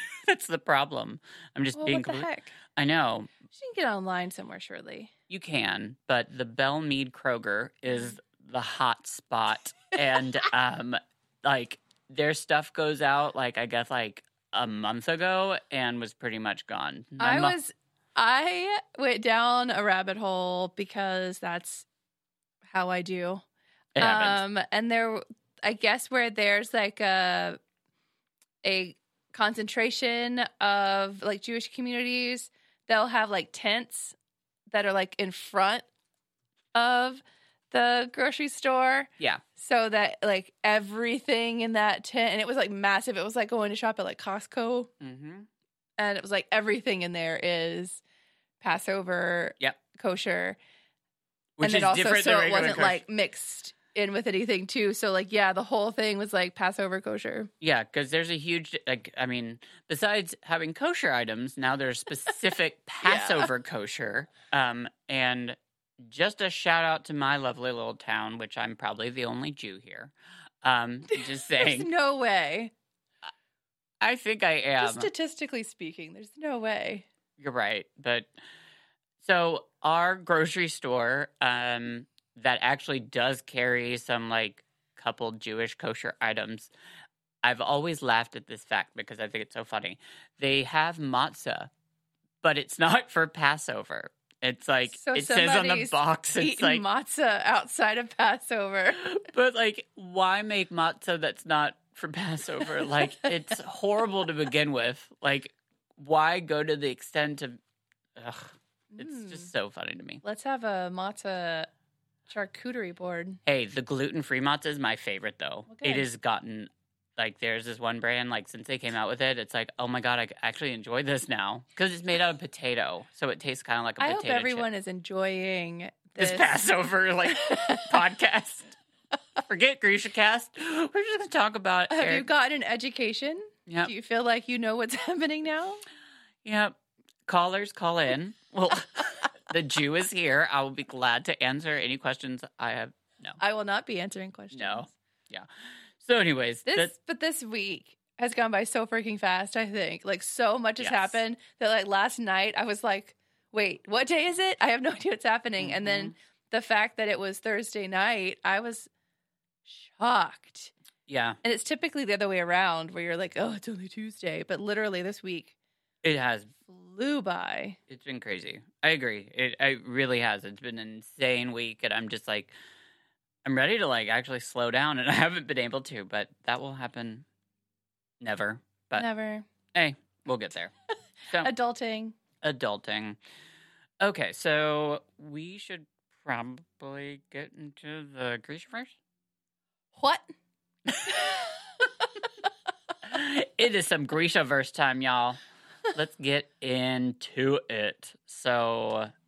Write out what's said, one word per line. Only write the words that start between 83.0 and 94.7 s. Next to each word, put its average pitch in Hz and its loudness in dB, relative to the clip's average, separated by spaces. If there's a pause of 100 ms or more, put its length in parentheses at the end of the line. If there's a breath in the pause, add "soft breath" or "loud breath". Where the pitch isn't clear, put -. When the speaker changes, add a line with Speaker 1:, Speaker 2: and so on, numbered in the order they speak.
Speaker 1:
does 127 0
carry 123 0
some, 117 -4
like, 110 -2 (320)
couple 113 -4
Jewish 110 -6
kosher - -6
items. 110 -4 (720 loud breath)
I've 123 4
always 147 0
laughed 117 2
at 110 -16
this 107 -14
fact - -2
because 110 -10
I 110 -6
think 110 -6
it's - -16
so 107 -8
funny. 98 -8 (400 loud breath)
They 139 2
have 160 0
matzah, 135 -2 (720)
but 156 6
it's 143 -4
<laughs> - -
not 180 6
for 160 2
Passover. 143 -2 (280)
It's 127 -2
like, 127 4